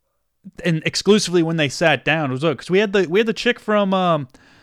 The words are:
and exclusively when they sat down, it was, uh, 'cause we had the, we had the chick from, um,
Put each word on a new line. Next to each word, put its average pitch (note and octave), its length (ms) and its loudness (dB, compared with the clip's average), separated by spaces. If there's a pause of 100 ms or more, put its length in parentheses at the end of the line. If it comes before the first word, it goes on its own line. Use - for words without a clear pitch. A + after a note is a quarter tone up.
(640)
and D#3+ 200 0
exclusively F3+ 580 2
when E3 140 -2
they D3 120 0
sat D3+ 340 0
down, D3 280 -2
it - 20 -4
was, C3 100 -6
uh, D#3 120 0
'cause - 140 -12
we F3+ 100 2
had G#3+ 140 0
the, F#3+ 160 2
we F#3 100 0
had A3+ 80 2
the A3 60 0
chick - 260 -2
from, G3+ 340 0
um, E3+ 340 0 (360)